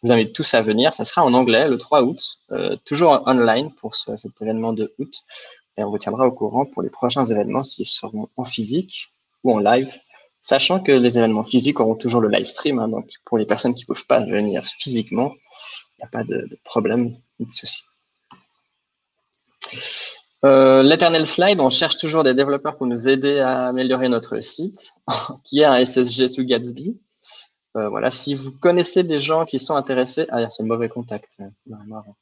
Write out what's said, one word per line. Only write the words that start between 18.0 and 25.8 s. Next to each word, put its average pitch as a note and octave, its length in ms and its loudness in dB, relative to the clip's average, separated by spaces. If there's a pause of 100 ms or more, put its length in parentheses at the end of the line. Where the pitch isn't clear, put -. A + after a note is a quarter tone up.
Euh, C3+ 380 8
l'éternel D#3+ 420 4
slide, F#3 340 2
on C3 120 4
cherche D#3 260 0
toujours D#3+ 260 0
des B2+ 120 4
développeurs C#3 420 -2
pour C3 80 -4
nous A#2+ 240 -2
aider C#3 300 2
à B2+ 280 0
améliorer B2+ 400 0
notre A2+ 340 -2
site, - 520 -4 (140)
<laughs> - 360 -6
qui C#3+ 180 0
est D3+ 40 8
un C3+ 120 6
S B2+ 200 2